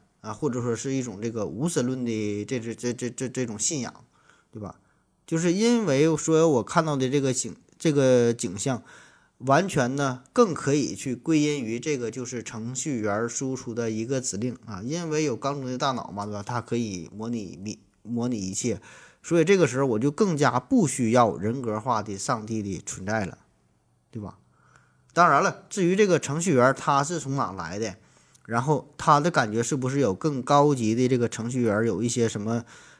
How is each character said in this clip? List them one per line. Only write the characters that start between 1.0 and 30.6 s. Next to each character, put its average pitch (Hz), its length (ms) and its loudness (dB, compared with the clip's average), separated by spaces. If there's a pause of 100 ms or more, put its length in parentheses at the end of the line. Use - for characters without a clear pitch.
种 104 180 -10
这 117 80 -4
个 110 160 -4
无 104 240 -4
神 147 160 0
论 131 180 -4
的 104 420 -4
这， 131 140 -6
这， 113 140 -8
这， 120 180 -4
这， 123 200 -6
这， 127 180 -8
这 127 160 -4
种 107 140 -10
信 147 220 -4
仰， 113 120 -8 (580)
对 113 80 -14
吧？ 101 200 -12 (480)
就 165 100 -2
是 170 160 2
因 226 320 4
为 151 320 4
说 160 320 4
我 123 140 4
看 165 200 2
到 156 120 -2
的 131 120 0
这 139 140 2
个 135 100 0
景， 123 240 -4 (220)
这 160 160 2
个 127 400 6
景 101 240 -4
象， 120 240 -4 (560)
完 143 320 4
全 131 260 0
呢 139 280 -2 (100)
更 233 180 6
可 139 220 0
以 110 220 0
去 123 200 -6
归 156 240 2
因 147 220 0
于 117 180 -4
这 147 160 -2
个 120 140 -6
就 123 160 -8
是 117 160 -8
程 117 340 -10
序 135 260 -4
员 104 120 0
儿 113 160 -2
输 131 260 -6
出 123 160 -10
的 113 200 -4
一 110 120 -4
个 131 160 -2
指 123 160 -6
令 113 300 -4
啊， 101 180 -12
因 160 280 -6
为 156 120 0
有 127 140 -2
缸 139 160 -4
中 139 120 -6
的 127 120 -6
大 139 140 0
脑 120 180 -6
嘛， 101 160 -8
对 104 80 -8
吧？ 104 80 -8
它 120 180 -4
可 113 160 -4
以 98 380 -6
模 110 160 -10
拟， 107 320 -8
模， 104 160 -10 (240)
模 117 260 -4
拟 123 120 -2
一 95 120 -6
切， 104 300 -4 (400)
所 170 180 2
以 160 40 4
这 190 120 6
个 175 120 4
时 120 120 -2
候 139 60 2
我 113 140 0
就 131 100 2
更 175 260 2
加 131 240 4
不 220 280 2
需 117 240 0
要 117 260 4
人 113 240 -2
格 110 180 -2
化 113 220 -2
的 101 160 -8
上 113 300 -4
帝 110 160 -4
的 95 200 -6
存 - 220 -12
在 104 200 -2
了， 80 120 -10 (720)
对 117 100 -12
吧？ 98 200 -14 (760)
当 170 160 6
然 151 140 6
了， - 260 -2
至 202 140 -2
于 175 120 4
这 208 120 6
个 170 120 4
程 151 220 -4
序 170 140 2
员 123 100 8
儿 135 80 6
他 143 300 0
是 165 160 -4
从 135 160 -6
哪 117 160 -2
来 92 280 -8
的， 107 160 -4 (500)
然 117 160 0
后 143 340 -2
他 151 240 6
的 160 120 2
感 120 200 2
觉 117 120 0
是 151 120 -2
不 127 140 -2
是 139 100 -2
有 113 140 2
更 139 300 -2
高 143 320 4